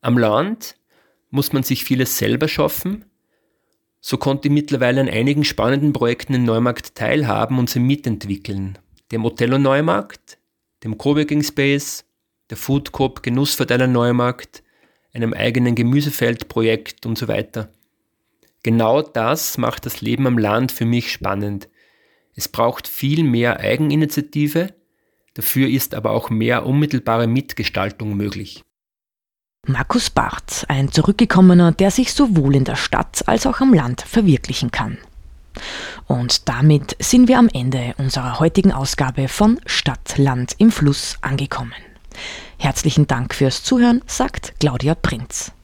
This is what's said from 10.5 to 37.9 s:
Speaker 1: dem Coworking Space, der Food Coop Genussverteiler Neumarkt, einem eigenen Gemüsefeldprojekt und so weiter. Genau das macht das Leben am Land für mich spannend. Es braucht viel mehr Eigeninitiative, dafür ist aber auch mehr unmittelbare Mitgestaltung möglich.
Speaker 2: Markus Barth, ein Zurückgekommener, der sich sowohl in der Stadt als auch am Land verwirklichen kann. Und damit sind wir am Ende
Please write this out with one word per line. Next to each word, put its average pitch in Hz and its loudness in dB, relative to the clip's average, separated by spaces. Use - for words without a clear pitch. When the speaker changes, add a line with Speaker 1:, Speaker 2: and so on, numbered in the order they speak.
Speaker 1:
dem 107 -6
Coworking 147 2
Space, 139 -2
der 113 -12
Food 139 -2
Coop 135 -4
Genussverteiler 127 0
Neumarkt, 123 0
einem 117 -4
eigenen 120 0
Gemüsefeldprojekt 120 -2
und 117 -4
so 110 -8
weiter. 107 -6
Genau 117 4
das 123 -2
macht 117 -4
das - -10
Leben 120 0
am 123 2
Land 113 0
für - -4
mich 117 -2
spannend. 98 -6
Es - -10
braucht - -2
viel 151 0
mehr 120 2
Eigeninitiative, 147 0
dafür 127 0
ist 127 -2
aber 110 -2
auch 117 -2
mehr 117 0
unmittelbare 131 0
Mitgestaltung 107 -4
möglich. 101 -8
Speaker 2:
Markus 135 -2
Barth, - -6
ein 135 0
Zurückgekommener, 180 6
der 190 2
sich - 0
sowohl 160 4
in 131 2
der - -6
Stadt - -4
als - 2
auch - -2
am 269 6
Land 123 2
verwirklichen 139 2
kann. - -6
Und 123 -2
damit 143 4
sind 247 6
wir 247 6
am 233 6
Ende 127 -4